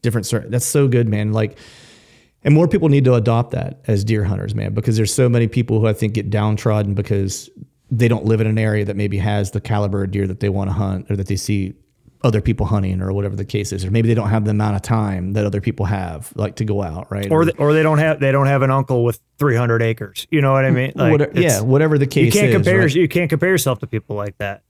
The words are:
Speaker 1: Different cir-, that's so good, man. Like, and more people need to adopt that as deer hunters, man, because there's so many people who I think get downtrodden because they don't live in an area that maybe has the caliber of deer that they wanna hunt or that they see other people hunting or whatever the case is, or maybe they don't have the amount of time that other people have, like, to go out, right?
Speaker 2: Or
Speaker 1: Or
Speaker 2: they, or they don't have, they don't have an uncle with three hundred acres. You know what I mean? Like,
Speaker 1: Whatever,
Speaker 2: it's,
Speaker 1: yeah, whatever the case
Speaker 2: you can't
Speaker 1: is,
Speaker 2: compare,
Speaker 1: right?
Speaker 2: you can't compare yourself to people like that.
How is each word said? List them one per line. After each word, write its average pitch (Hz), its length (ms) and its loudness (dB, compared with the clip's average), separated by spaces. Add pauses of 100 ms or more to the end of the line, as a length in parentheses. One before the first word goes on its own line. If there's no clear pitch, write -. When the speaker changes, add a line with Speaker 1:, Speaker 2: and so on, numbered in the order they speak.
Speaker 1:
Different 113 240 -2
cir-, 107 200 -4
that's 123 200 -2
so 139 200 2
good, 120 220 2
man. 107 240 -2
Like, 107 240 -2 (840)
and 139 100 4
more 160 140 6
people 165 220 2
need 139 160 4
to 127 100 4
adopt 117 360 0
that - 360 -6
as 101 160 0
deer 107 200 0
hunters, 98 300 -4
man, 104 220 -4
because 110 220 0
there's 107 160 0
so 127 140 2
many 120 200 2
people 113 320 0
who 110 80 2
I 107 60 2
think 107 200 -2
get 107 160 -4
downtrodden 104 640 0
because 98 560 -4 (420)
they 120 160 2
don't 113 180 0
live 110 160 2
in 110 60 0
an 110 100 0
area 107 280 0
that 101 100 -6
maybe 101 240 -2
has 104 320 -2
the 104 100 -4
caliber 101 420 -2
of 95 80 -4
deer 98 160 -2
that 92 140 -6
they 101 80 0
wanna 98 240 -2
hunt 95 360 -4
or 101 60 0
that 95 120 -4
they 98 80 -2
see 98 380 -4 (500)
other 110 180 2
people 110 260 0
hunting 95 340 -2
or 95 120 -4
whatever 101 220 -4
the 101 100 -6
case 101 260 -2
is, 92 140 -6
or 92 60 -6
maybe 113 160 2
they 117 80 4
don't 104 140 -2
have 110 160 0
the 107 60 0
amount 107 240 0
of 98 60 -2
time 98 520 -2
that 104 120 0
other 101 160 -2
people 101 240 -2
have, 90 500 -6
like, 104 200 -4
to 113 100 -4
go 101 180 -2
out, 82 280 -8
right? 101 200 -4
Speaker 2:
Or 160 100 2
Speaker 1:
Or 170 40 2
Speaker 2:
they, 165 80 0
or 147 200 2
they 156 100 2
don't 156 160 2
have, 156 200 0
they 135 120 0
don't 139 160 2
have 139 160 2
an 135 80 2
uncle 131 320 0
with 120 160 -2 (200)
three 139 160 2
hundred 117 280 2
acres. 110 480 -4
You 156 100 2
know 139 100 4
what 135 140 2
I 131 60 2
mean? 127 240 0
Like, 131 160 2
Speaker 1:
Whatever, 147 200 2
Speaker 2:
it's, 175 100 0
Speaker 1:
yeah, 127 200 2
whatever 147 380 2
the 139 80 2
case 127 260 2
Speaker 2:
you 202 80 4
can't 202 80 4
Speaker 1:
is, 113 60 4
Speaker 2:
compare, 180 260 2
Speaker 1:
right? 151 140 2
Speaker 2:
you 170 120 4
can't 170 220 0
compare 165 200 0
yourself 143 300 0
to 117 80 -10
people 104 280 -6
like 104 240 -8
that. 101 300 -8